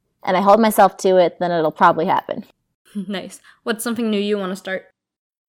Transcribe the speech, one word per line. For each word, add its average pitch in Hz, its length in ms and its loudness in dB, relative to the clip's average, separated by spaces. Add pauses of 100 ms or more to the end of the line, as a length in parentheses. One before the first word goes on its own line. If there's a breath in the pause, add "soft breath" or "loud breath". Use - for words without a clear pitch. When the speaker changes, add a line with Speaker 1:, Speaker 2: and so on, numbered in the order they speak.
(240)
Speaker 1:
and 185 120 -2
I 175 40 0
hold 202 200 4
myself 208 380 4
to 190 180 2
it, - 220 2
then 175 120 -4
it'll 160 200 0
probably 185 360 2
happen. - 440 -4
Speaker 2:
<laughs> - 40 -20 (400)
Nice. 190 460 -10 (220 soft breath)
What's 226 200 -6
something 233 280 -4
new 202 100 -2
you 208 160 -2
wanna 190 180 -6
start? 185 360 -12 (580)